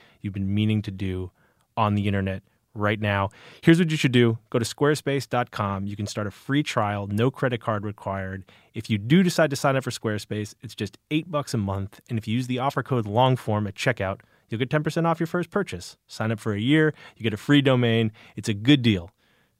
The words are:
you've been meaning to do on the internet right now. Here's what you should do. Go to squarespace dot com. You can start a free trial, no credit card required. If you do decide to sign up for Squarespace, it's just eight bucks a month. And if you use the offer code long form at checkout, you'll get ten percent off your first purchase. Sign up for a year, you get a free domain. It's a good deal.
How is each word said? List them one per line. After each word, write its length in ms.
you've 140
been 200
meaning 280
to 100
do 400
on 200
the 100
internet 380
right 260
now. 280
Here's 200
what 100
you 60
should 160
do. 260
Go 100
to 40
squarespace 640
dot 220
com. 360
You 100
can 100
start 220
a 20
free 320
trial, 460
no 200
credit 320
card 240
required. 600
If 160
you 100
do 260
decide 260
to 60
sign 180
up 80
for 80
Squarespace, 680
it's 160
just 200
eight 180
bucks 260
a 40
month. 500
And 100
if 100
you 80
use 100
the 140
offer 240
code 200
long 300
form 320
at 80
checkout, 460
you'll 120
get 100
ten 140
percent 240
off 100
your 80
first 240
purchase. 460
Sign 240
up 80
for 140
a 80
year, 340
you 80
get 100
a 40
free 240
domain. 500
It's 140
a 40
good 280
deal. 280